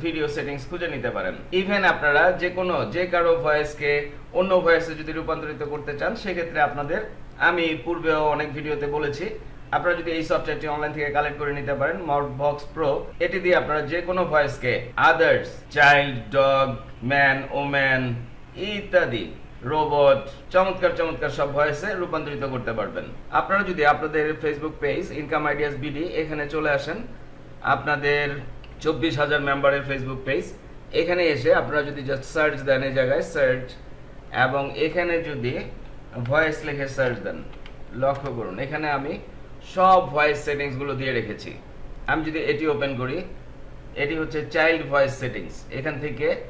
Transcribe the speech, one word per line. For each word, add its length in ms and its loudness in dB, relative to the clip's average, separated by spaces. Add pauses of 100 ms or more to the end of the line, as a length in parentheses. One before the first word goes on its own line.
ভিডিও 260 -2
সেটিংস 420 -4
খুঁজে 180 -4
নিতে 220 -4
পারেন। 260 -4 (160)
Even 320 2
আপনারা 480 6
যে 180 0
কোনো, 420 0
যে 160 0
কারো 280 4
ভয়েসকে 760 2 (240)
অন্য 280 4
ভয়েসে 340 4
যদি 160 -8
রূপান্তরিত 520 -4
করতে 340 -6
চান, 180 0
সেক্ষেত্রে 460 -2
আপনাদের, 500 0 (280)
আমি 460 2
পূর্বেও 380 0
অনেক 300 0
ভিডিওতে 340 -4
বলেছি, 380 -2 (460)
আপনারা 240 2
যদি 160 -4
এই 120 -2
সফটওয়্যারটি 440 -2
অনলাইন 260 -2
থেকে 160 -2
কালেক্ট 300 0
করে 140 -2
নিতে 200 -2
পারেন, 240 0
Morphbox 800 -2
Pro, 220 2 (200)
এটি 200 0
দিয়ে 160 4
আপনারা 260 2
যে 200 -2
কোনো 240 0
ভয়েসকে 720 0
others, 500 6 (240)
চাইল্ড, 480 6 (120)
ডগ, 440 4 (280)
ম্যান, 480 4
ওম্যান 640 2 (400)
ইত্যাদি, 760 0 (320)
রোবট, 880 4
চমৎকার 460 4
চমৎকার 320 -2
সব 240 -2
ভয়েসে 400 0
রূপান্তরিত 500 -4
করতে 300 -4
পারবেন। 300 -4 (280)
আপনারা 320 2
যদি 220 0
আপনাদের 560 4
Facebook 380 -2
পেজ 320 -2
ইনকাম 360 -2
আইডিয়াস 280 0
বিডি 280 -6
এখানে 460 -4
চলে 200 0
আসেন, 260 0 (680)
আপনাদের 680 2 (520)
চব্বিশ 380 0
হাজার 220 2
মেম্বারের 480 4
Facebook 360 -4
পেজ, 280 -2 (400)
এখানে 300 2
এসে 300 4
আপনারা 280 2
যদি 200 -6 (100)
just 120 -2
সার্চ 380 0
দেন, 220 2
এই 100 -2
জায়গায় 280 4
সার্চ, 500 0 (600)
এবং 440 2
এখানে 460 0
যদি 360 -4 (680)
ভয়েস 400 2
লিখে 220 -4
সার্চ 320 0
দেন, 240 -8 (520)
লক্ষ্য 360 0
করুন 280 -6
এখানে 320 -4
আমি 280 -4 (560)
সব 360 6
ভয়েস 340 2
সেটিংসগুলো 500 -2
দিয়ে 160 -2
রেখেছি। 420 -4 (540)
আমি 180 2
যদি 140 -4
এটি 280 0
ওপেন 300 0
করি, 240 -4 (720)
এটি 200 -2
হচ্ছে 360 -2
চাইল্ড 380 2
ভয়েস 220 4
সেটিংস। 600 -6
এখান 280 -6
থেকে 360 -2 (140)